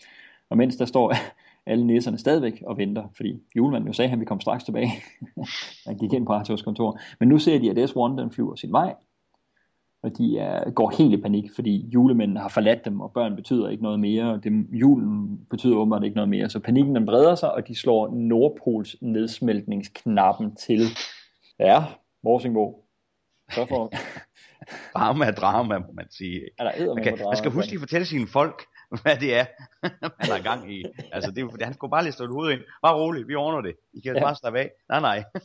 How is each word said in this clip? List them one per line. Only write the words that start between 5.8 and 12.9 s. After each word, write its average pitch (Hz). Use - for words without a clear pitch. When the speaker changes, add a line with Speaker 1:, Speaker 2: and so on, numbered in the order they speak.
Speaker 1:
Han 107
gik 104
ind 123
på 107
Arthurs 104
kontor. 107
Men 120
nu 147
ser 151
de, 117
at 135
S -
one, 131
den 117
flyver -
sin -
vej, 160
og 113
de 117
er, 92
går 113
helt 139
i 95
panik, 101
fordi 107
julemændene 117
har 98
forladt 110
dem, 101